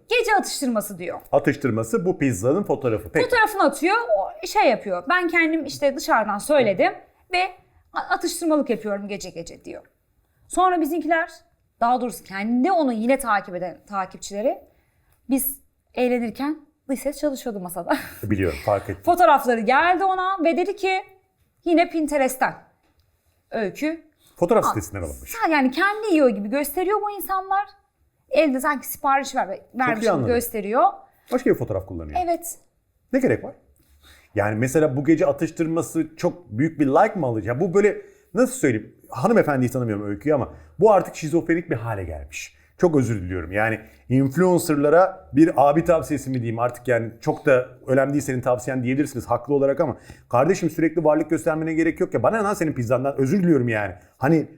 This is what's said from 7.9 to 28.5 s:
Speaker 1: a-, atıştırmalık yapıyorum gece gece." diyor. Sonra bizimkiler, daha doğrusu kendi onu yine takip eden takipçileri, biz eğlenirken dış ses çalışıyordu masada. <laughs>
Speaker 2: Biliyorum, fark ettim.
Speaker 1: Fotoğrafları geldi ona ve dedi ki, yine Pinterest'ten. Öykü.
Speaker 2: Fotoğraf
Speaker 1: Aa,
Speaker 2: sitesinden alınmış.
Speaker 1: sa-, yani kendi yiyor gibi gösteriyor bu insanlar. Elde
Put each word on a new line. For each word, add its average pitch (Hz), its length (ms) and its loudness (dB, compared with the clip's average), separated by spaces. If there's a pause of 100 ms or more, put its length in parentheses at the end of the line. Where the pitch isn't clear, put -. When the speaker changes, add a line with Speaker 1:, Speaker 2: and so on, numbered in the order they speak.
Speaker 1:
a-, - 200 -6
atıştırmalık 311 560 -2
yapıyorum 208 380 -4
gece 190 220 -10
gece." - 360 -16
diyor. - 180 -16 (640)
Sonra 359 340 2
bizimkiler, 330 480 -2 (520)
daha 247 200 2
doğrusu 247 220 -8
kendi 233 480 -2
onu 302 220 2
yine 240 260 0
takip 208 360 -2
eden 180 220 -8 (100)
takipçileri, 202 680 -4 (720)
biz - 300 -2 (340)
eğlenirken 247 680 -2 (300)
dış 262 100 -2
ses 285 200 -6
çalışıyordu 254 400 -4
masada. 175 380 -4 (120)
<laughs> - 140 -14
Speaker 2:
Biliyorum, 92 420 0
fark 101 240 2
ettim. - 160 -10
Speaker 1:
Fotoğrafları 285 540 4
geldi 311 440 2
ona 381 400 -2
ve 330 140 2
dedi 381 180 -2
ki, 381 260 -2 (640)
yine 339 240 4
Pinterest'ten. 269 640 -2 (1000)
Öykü. 277 500 -4 (380)
Speaker 2:
Fotoğraf 175 260 2
Speaker 1:
Aa, - 40 2
Speaker 2:
sitesinden 101 320 -6
alınmış. 76 300 -12
Speaker 1:
sa-, 440 200 -2
yani 262 200 2
kendi 403 420 -2
yiyor 294 160 4
gibi 202 200 -4
gösteriyor 349 520 -2
bu 415 100 -6
insanlar. 381 520 -4 (640)
Elde 277 300 2